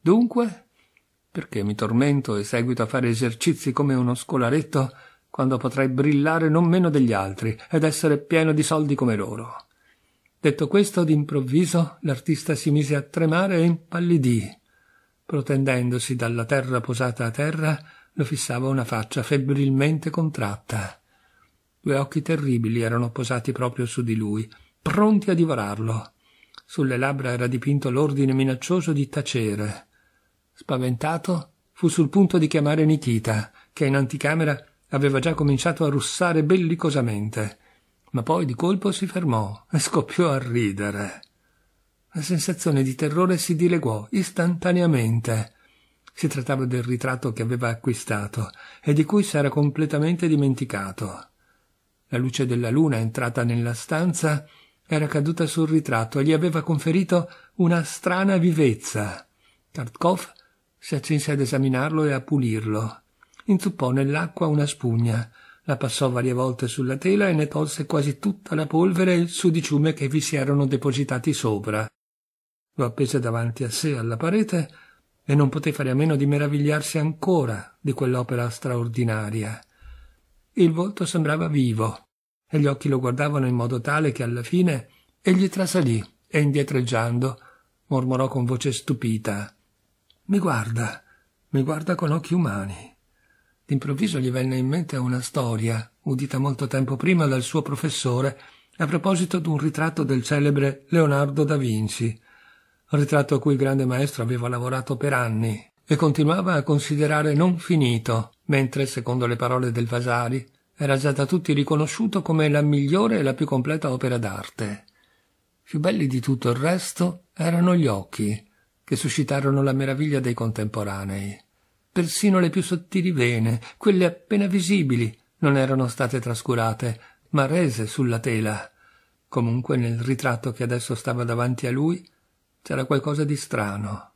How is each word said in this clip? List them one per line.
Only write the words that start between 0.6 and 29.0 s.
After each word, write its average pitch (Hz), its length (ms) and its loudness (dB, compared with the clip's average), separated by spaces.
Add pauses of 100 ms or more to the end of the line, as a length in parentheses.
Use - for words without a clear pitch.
perché - 300 -6
mi 104 120 -2
tormento 120 600 2
e 101 80 -4
seguito 120 380 -2
a 107 40 0
fare 123 220 -2
esercizi 117 640 0
come 139 220 0
uno 123 200 2
scolaretto, 131 800 -2 (360)
quando 131 260 0
potrei 135 320 -2
brillare 147 600 2
non 170 160 4
meno 175 240 4
degli 131 240 4
altri 98 440 -4 (120)
ed 156 140 2
essere 151 340 2
pieno 160 340 2
di 151 100 2
soldi 151 320 0
come 120 220 0
loro? 110 500 -8 (720)
Detto 147 300 2
questo, 196 360 2
d'improvviso, 147 960 2
l'artista 151 520 -2
si 151 160 -2
mise 147 260 2
a 139 40 0
tremare 170 560 0
e 165 60 4
impallidì. 165 840 2 (760)
Protendendosi 127 920 0
dalla 117 280 -2
terra 127 380 0
posata 120 420 -2
a 117 60 -2
terra, 151 520 -2 (300)
lo 151 120 -2
fissava 127 440 -4
una 135 160 0
faccia 113 380 -4
febbrilmente 139 880 2
contratta. 110 920 -4 (800)
Due 143 160 0
occhi 139 240 -2
terribili 123 640 0
erano 117 280 0
posati 123 420 -4
proprio 123 340 -2
su 120 160 -4
di 113 140 0
lui, 107 300 -2 (360)
pronti 208 480 2
a 180 40 2
divorarlo. 113 760 -2 (540)
Sulle 131 320 -2
labbra 135 320 -2
era 123 160 -2
dipinto 135 420 0
l'ordine 135 460 2
minaccioso 135 580 0
di 143 160 0